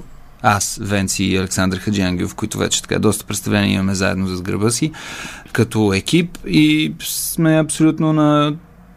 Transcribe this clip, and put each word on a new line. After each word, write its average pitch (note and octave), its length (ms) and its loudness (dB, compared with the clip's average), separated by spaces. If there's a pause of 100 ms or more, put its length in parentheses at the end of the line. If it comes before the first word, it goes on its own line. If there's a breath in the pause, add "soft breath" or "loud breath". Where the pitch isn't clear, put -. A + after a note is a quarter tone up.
(440)
аз, G#2 380 0
Венци G2 420 -2
и F#2+ 140 2
Александър F#2 420 0
Хаджиангиов, F#2 560 -2
които - 220 -6
вече F#2 240 0
така - 180 -2
доста G2+ 260 0
представления G2+ 480 0
имаме G2 220 0
заедно F#2+ 320 0
зад F2+ 140 -6
гърба G2 300 -2
си, D#3 200 -2 (600 loud breath)
като G#2+ 420 2
екип, E3 440 0 (100)
и D#3 540 4
сме - 580 0
абсолютно D#3 540 2
на D3+ 400 4 (440)